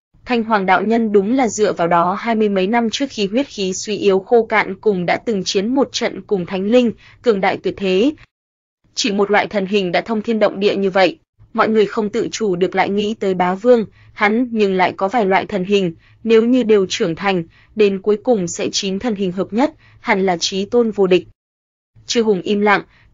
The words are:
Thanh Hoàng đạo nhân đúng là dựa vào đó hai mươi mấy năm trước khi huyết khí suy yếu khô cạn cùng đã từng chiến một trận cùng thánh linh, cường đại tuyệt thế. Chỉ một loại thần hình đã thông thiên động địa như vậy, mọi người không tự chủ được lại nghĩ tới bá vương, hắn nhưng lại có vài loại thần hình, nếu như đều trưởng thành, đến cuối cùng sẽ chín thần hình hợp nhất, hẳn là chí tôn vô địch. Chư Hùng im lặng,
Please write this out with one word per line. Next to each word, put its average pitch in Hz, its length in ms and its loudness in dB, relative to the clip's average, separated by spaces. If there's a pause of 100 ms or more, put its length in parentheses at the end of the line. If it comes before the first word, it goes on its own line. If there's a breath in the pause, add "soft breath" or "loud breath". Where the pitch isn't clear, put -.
(260)
Thanh 233 180 -2
Hoàng 214 220 0
đạo 185 180 2
nhân 220 280 0
đúng 208 240 2
là 269 120 2
dựa 208 260 0
vào 170 140 -2
đó 175 260 2
hai 220 220 -4
mươi 214 140 0
mấy 190 180 0
năm 233 220 0
trước 277 200 -4
khi 202 180 -4
huyết 240 200 -2
khí 190 260 -6
suy 202 240 -6
yếu 190 220 2
khô 220 260 2
cạn 208 300 -2
cùng 185 300 -2
đã 180 120 0
từng 202 260 -4
chiến 196 240 -2
một 254 240 0
trận - 300 -6
cùng 185 240 -4
thánh 190 220 -6
linh, 240 240 4 (300 soft breath)
cường 202 200 0
đại 190 160 0
tuyệt 180 200 -4
thế. 196 360 0 (840 loud breath)
Chỉ - 160 -4
một 202 200 0
loại 202 160 2
thần 190 180 -4
hình 190 260 -2
đã 180 100 0
thông 220 200 -4
thiên 220 180 -2
động 202 200 0
địa 196 160 2
như 196 140 -2
vậy, 185 300 2 (340)
mọi 220 160 2
người 220 160 4
không 214 240 -2
tự 226 220 -4
chủ 196 240 -2
được 180 200 -2
lại 190 140 0
nghĩ 208 300 -2
tới 196 140 -2
bá 180 220 -2
vương, 226 300 4 (280 soft breath)
hắn 220 380 0
nhưng 208 220 2
lại 185 240 2
có 190 100 0
vài 208 180 0
loại 190 200 2
thần 185 180 -4
hình, 190 320 0 (280 soft breath)
nếu 226 220 4
như 247 180 2
đều 208 260 4
trưởng 175 260 -2
thành, 190 280 -2 (320 soft breath)
đến 202 260 2
cuối 208 220 0
cùng 208 240 0
sẽ 190 240 -6
chín 196 280 -4
thần 233 160 -4
hình 190 160 -2
hợp 185 220 -6
nhất, 277 200 0 (260 soft breath)
hẳn 202 260 0
là 180 120 0
chí 190 280 -4
tôn 233 260 2
vô 196 160 2
địch. 185 200 2 (800)
Chư - 160 0
Hùng 214 200 2
im 208 200 -2
lặng, 202 200 2 (320 soft breath)